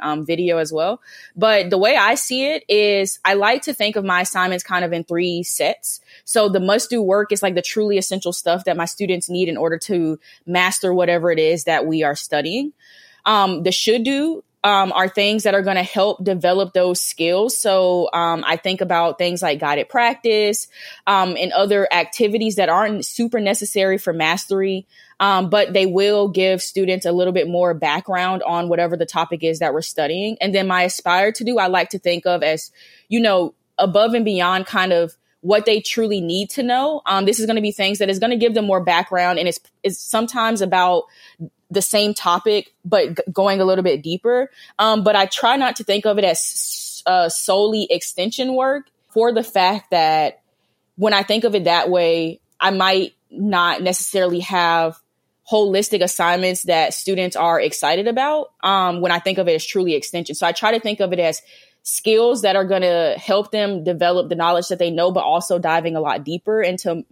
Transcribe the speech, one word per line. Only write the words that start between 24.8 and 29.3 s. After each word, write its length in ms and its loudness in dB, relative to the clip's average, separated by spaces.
um, 280 2
but 240 2
they 120 4
will 420 2
give 340 0
students 440 -2
a 80 0
little 200 2
bit 140 0
more 260 0
background 680 -2
on 240 -2
whatever 300 0
the 80 -2
topic 380 -4